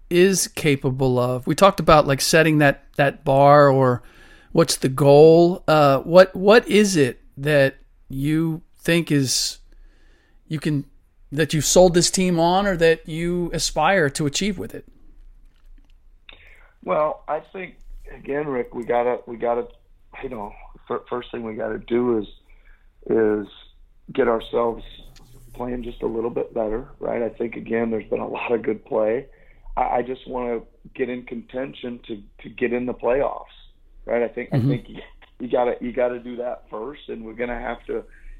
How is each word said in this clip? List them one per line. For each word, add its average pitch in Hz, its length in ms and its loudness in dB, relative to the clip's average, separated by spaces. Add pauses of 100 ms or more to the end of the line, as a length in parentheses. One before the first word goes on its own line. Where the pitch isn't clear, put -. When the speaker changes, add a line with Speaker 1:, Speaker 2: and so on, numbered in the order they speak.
Speaker 1:
is 180 380 2
capable 135 720 0
of? 123 260 -2
We 151 100 0
talked 190 260 4
about, 156 260 4
like, 139 140 0
setting 160 380 2
that, 143 260 2 (100)
that 139 300 -2
bar, 143 440 6
or 131 320 2 (520)
what's 160 240 2
the 147 100 -2
goal? 156 800 6
Uh, 143 320 4
what, 185 340 6
what 208 360 4
is 196 260 4
it 127 260 0 (140)
that 139 400 2 (340)
you 156 520 -2 (180)
think 170 320 0
is, - 460 -2 (920)
you 156 120 -8
can, 147 260 -4 (440)
that 151 240 -2
you've 151 120 0
sold 180 280 6
this 170 160 2
team 180 300 0
on, 180 260 2
or 190 120 -2
that 165 320 2
you 170 440 -4
aspire 160 580 0
to 156 140 -4
achieve 180 320 -4
with 185 160 -10
it? - 120 -16 (2000)
Speaker 2:
Well, 156 440 -2
I 156 140 -6 (100)
think, 185 240 -14 (400)
again, 147 320 -8
Rick, 123 260 -6
we 120 120 -10
gotta, 120 400 0
we 120 100 -12
gotta, 120 320 -4 (560)
you 131 60 -10
know, 107 240 -12 (340)
fir-, 120 220 -6
first 123 220 -8
thing 120 120 -10
we 110 120 -8
gotta 110 240 -6
do 120 400 0
is, 101 80 -6 (800)
is 107 380 0 (640)
get 123 160 2
ourselves 117 560 -2 (680)
playing 123 300 -10
just 120 180 -14
a 117 60 -4
little 113 220 -4
bit 127 240 -8
better, 110 340 -4 (120)
right? 113 220 -6
I 113 80 -4
think, 117 280 -8
again, 113 340 -4
there's 107 180 -6
been 117 120 -4
a 107 60 -8
lot 110 260 -6
of 110 80 0
good 110 240 -6
play. 113 400 -2 (500)
I, 127 220 -2
I 123 40 -2
just 127 280 -10
wanna 120 320 -6 (340)
get 127 140 -4
in 123 140 -10
contention 123 840 -12
to, 101 160 -12 (200)
to 90 60 -18
get 120 220 -4
in 123 140 -4
the 123 80 -6
playoffs, 123 520 -4 (600)
right? 117 180 -2
I 110 60 -4
think, 123 220 -12
Speaker 1:
Mm-hmm. 123 140 0
Speaker 2:
I 139 40 0
think 127 200 -4
you, 85 120 -18 (380)
you 123 100 -10
gotta, 123 320 0
you 120 100 -8
gotta 123 280 -4
do 120 180 -14
that 123 320 -10
first, - 400 -12
and 113 160 -12
we're 110 80 -14
gonna 120 260 -8
have 120 280 -10
to - 160 -8 (360)